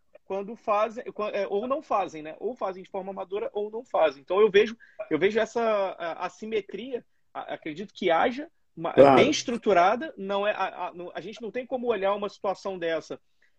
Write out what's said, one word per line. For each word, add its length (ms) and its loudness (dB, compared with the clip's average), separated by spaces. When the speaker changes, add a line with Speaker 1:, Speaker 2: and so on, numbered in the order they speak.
Speaker 1:
quando 300 -8
fazem, 560 -2
quan-, 200 -6
é, 160 -2
ou 200 -4
não 140 -4
fazem, 420 -4
né? 160 -12
Ou 160 -6
fazem 260 -8
de 80 -20
forma 220 -10
amadora, 420 -8
ou 160 -6
não 140 -10
fazem. 380 0
Então, 180 -2
eu 100 6
vejo, 260 4
eu 80 0
vejo 200 2
essa, 220 -2
a, 640 -2
assimetria, 800 -8
a-, 220 -10
acredito 400 -12
que 160 -2
haja, 400 0
uma, 180 -6
Speaker 2:
Claro. 240 10
Speaker 1:
bem 120 8
estruturada, 880 2
não 300 -2
é, 40 0
a, 360 -4
a, 60 -12
não, 200 -14
a 80 -10
gente 200 -14
não 100 -10
tem 160 -8
como 200 -6
olhar 280 0
uma 140 -6
situação 500 -6
dessa, 400 -4